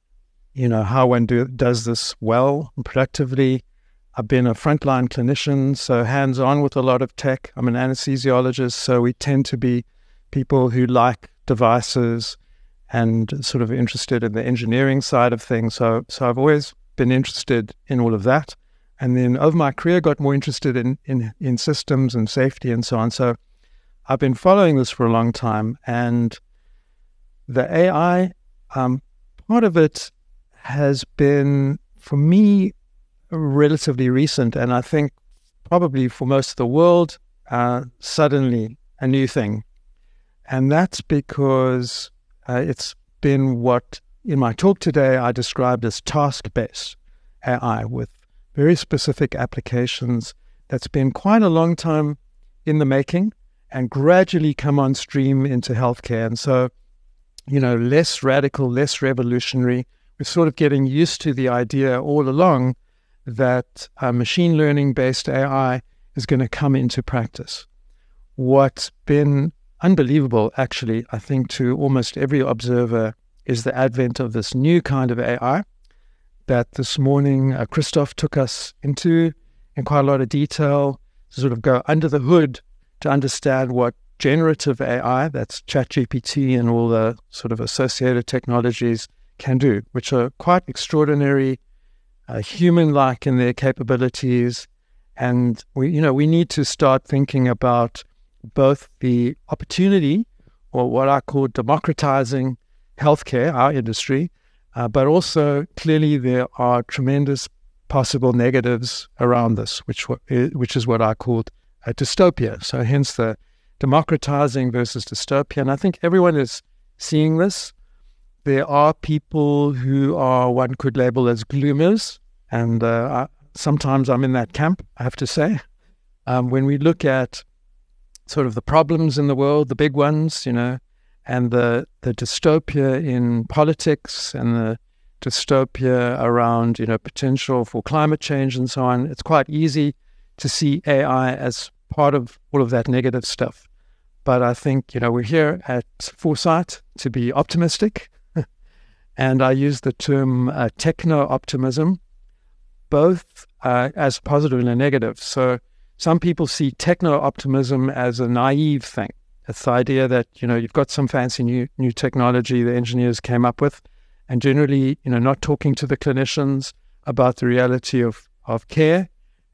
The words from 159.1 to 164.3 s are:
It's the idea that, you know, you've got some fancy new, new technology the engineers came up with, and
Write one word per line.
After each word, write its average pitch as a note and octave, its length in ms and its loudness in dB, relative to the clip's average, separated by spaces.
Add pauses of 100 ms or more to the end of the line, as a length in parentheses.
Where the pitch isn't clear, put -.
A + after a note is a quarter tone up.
It's - 160 -12
the C3 80 2
idea C3 340 0
that, A#2+ 300 0
you - 100 -6
know, A#2+ 80 0
you've A#2 180 -4
got C#3 160 0
some C#3 200 -2
fancy B2+ 340 -4
new, B2 240 -2 (100)
new B2+ 140 0
technology B2 720 0
the A#2+ 100 0
engineers B2 460 0
came B2 260 0
up A#2+ 160 0
with, C#3+ 220 -2 (460)
and B2 120 -2